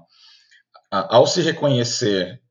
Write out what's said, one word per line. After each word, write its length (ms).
a, 240
ao 100
se 160
reconhecer 1080